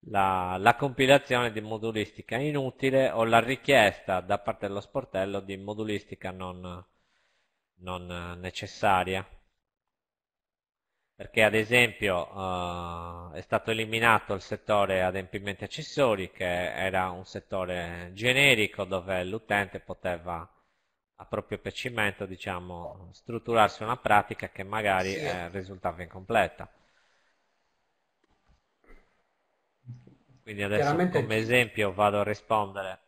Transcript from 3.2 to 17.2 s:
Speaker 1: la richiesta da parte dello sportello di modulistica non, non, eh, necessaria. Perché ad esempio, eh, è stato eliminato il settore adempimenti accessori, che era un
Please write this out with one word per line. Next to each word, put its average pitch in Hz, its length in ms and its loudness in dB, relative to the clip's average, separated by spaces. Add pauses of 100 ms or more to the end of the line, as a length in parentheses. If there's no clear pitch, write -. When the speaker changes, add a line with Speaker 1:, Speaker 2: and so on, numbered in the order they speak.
Speaker 1:
la 113 160 6
richiesta 113 800 4
da 92 180 -2
parte 107 300 -6
dello 98 120 -4
sportello 98 600 -4
di 98 160 -10
modulistica 101 760 -6
non, 90 540 -12 (960)
non, 90 300 -8
eh, 87 260 -10
necessaria. 92 920 0 (1900)
Perché 110 240 0
ad 107 120 4
esempio, 110 760 2 (1040)
eh, 76 60 -10
è - 20 -10
stato - 320 -2
eliminato 110 600 4
il 95 60 -6
settore 101 600 2
adempimenti 98 640 -4
accessori, 110 680 0
che 90 420 -2
era 92 380 0
un 92 160 -12